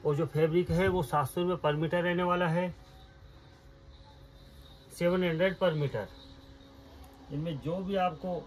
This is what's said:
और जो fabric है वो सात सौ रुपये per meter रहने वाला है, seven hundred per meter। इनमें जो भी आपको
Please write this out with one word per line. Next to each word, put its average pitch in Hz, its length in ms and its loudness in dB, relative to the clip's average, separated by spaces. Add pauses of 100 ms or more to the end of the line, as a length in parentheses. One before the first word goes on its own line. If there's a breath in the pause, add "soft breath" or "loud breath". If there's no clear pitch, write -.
और 147 100 2
जो 156 120 0
fabric 160 420 2
है 180 180 2
वो 180 160 2
सात 139 240 0
सौ 175 140 -2
रुपये 180 200 0
per 151 160 2
meter 165 240 0
रहने 175 220 0
वाला 175 240 2
है, 175 260 0 (2250)
seven 180 320 2
hundred 175 340 0
per 180 180 2
meter। 127 300 -2 (1300)
इनमें 151 280 -6
जो 156 180 -4
भी 196 200 -4
आपको 170 480 -2